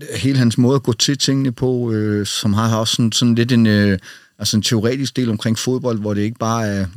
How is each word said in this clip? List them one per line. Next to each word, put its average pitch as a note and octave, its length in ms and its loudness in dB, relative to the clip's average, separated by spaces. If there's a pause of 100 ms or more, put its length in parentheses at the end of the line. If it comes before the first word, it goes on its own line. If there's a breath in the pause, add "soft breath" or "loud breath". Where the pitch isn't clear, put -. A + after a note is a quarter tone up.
(140)
hele C3 240 0
hans A#2+ 200 2
måde B2 160 4
at C3+ 80 0
gå B2 100 0
til C3+ 260 -2
tingene C3+ 340 0
på, B2 400 -2
øh, G#2 340 0
som - 280 0
har A2+ 220 2
også A2+ 180 -2
sådan, A#2 180 2
sådan A#2+ 220 2
lidt A#2+ 180 2
en, A#2 140 6
øh, G#2 320 4 (400 loud breath)
altså G#2+ 180 -2
en G#2 60 2
teoretisk A#2+ 540 -2
del B2 140 0
omkring A2 280 -2
fodbold, B2+ 400 -2
hvor G#2 160 -2
det G2+ 80 -2
ikke A2+ 180 -4
bare A2+ 260 0
er G2 200 -2 (100)